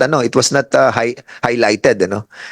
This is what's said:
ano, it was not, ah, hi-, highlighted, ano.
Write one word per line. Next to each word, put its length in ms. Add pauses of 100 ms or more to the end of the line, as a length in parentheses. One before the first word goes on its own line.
ano, 160
it 160
was 160
not, 240
ah, 160
hi-, 240 (240)
highlighted, 640
ano. 240 (240)